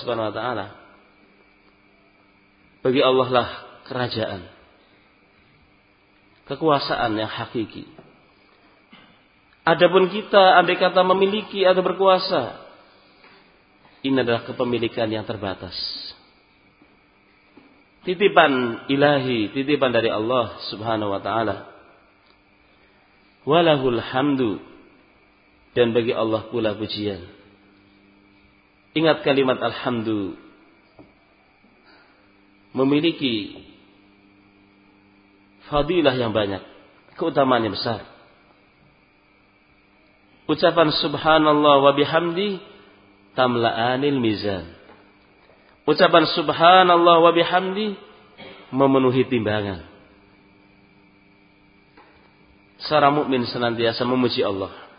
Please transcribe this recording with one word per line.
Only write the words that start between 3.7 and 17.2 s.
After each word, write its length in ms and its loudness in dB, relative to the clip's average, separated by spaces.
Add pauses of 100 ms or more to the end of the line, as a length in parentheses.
kerajaan. 640 -8 (2000)
Kekuasaan 680 -2
yang 100 -4
hakiki. 560 -10 (1800)
Adapun 480 4
kita, 480 4
andai 160 2
kata 320 2
memiliki 560 0
atau 240 2
berkuasa, 720 0 (1400)
ini 160 0
adalah 240 -2
kepemilikan 640 -4
yang 160 -6
terbatas. 540 -10 (2250)